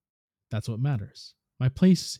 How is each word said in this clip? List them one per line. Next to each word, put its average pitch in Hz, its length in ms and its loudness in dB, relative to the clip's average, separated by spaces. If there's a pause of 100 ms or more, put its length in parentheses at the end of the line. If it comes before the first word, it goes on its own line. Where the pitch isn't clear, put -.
(500)
That's 107 180 -6
what 113 120 -6
matters. 131 540 -6 (240)
My 131 100 0
place 180 520 2